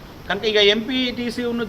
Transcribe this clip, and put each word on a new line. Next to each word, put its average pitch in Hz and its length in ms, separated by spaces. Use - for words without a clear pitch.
కనుక 196 240
ఇక 208 80
ఎంపీటీసీ 240 680
ఉన్న 233 160